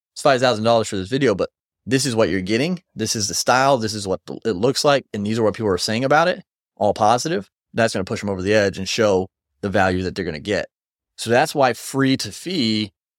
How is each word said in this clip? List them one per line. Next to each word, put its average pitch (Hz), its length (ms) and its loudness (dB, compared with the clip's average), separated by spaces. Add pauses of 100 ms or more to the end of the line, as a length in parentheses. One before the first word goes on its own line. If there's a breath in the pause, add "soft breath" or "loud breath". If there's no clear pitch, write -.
(140)
it's - 80 -16
five 135 180 4
thousand 120 260 2
dollars 113 220 4
for 107 100 -6
this 92 100 -4
video, 127 260 2
but 92 160 0 (340)
this 131 220 0
is 120 100 -2
what 110 140 4
you're 95 120 0
getting. 127 420 -2 (100)
This 110 220 -4
is 107 120 -2
the - 60 -6
style. 131 460 2
This 107 160 -4
is 101 120 -6
what 92 120 -2 (260)
it 107 120 -2
looks 127 280 0
like. 143 260 2
And 104 140 -4
these 113 140 -2
are 117 40 2
what 101 120 2
people 110 160 -2
are 87 80 0
saying 113 240 -2
about 147 240 4
it," 185 160 -4 (320)
all 101 180 0
positive. 123 560 0 (240)
That's 113 200 0
gonna 98 100 -4
push 107 160 -6
them 101 100 -6
over 92 140 -4
the 101 100 2
edge 101 240 2
and 95 100 -8
show 98 420 2 (320)
the 104 80 -4
value 92 340 0
that 87 100 -6
they're 95 120 -6
gonna 80 140 -8
get. 95 280 -4 (500)
So - 140 -4
that's 135 240 2
why 131 180 2
free 135 440 -2
to 104 140 -8
fee 110 600 -4 (280)